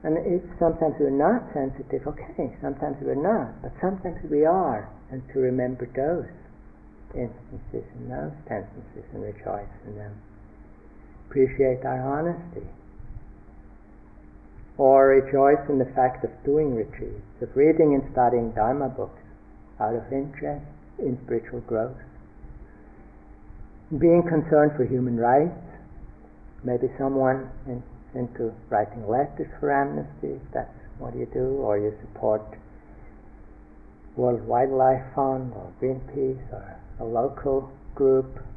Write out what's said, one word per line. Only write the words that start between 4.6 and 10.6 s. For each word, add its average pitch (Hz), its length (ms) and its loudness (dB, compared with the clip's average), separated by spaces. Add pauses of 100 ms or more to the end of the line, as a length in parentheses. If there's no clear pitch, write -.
and 131 100 -8 (120)
to 135 60 0
remember 127 460 0 (100)
those 147 340 -2 (840)
instances - 720 -10 (120)
and 120 120 -12
those 143 240 -8 (160)
tendencies - 640 -12
and 107 80 -10
rejoice 101 500 -8 (140)
in 104 120 -14
them. 104 160 -12 (1160)